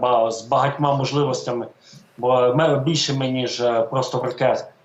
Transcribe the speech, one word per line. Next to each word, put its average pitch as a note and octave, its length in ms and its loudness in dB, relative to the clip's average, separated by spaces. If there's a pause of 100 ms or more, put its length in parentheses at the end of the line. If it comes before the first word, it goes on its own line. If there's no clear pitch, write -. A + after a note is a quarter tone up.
ба-, A#2+ 300 2
з A2 100 -8
багатьма C#3 540 0
можливостями, C3 720 -2 (500)
бо B2 380 2
ме-, D3+ 240 4
більшими, C3+ 480 -2
ніж, B2 340 -4
е, A#2 200 2
просто B2+ 360 -2
в B2 60 -2
ракет. A#2+ 420 0 (200)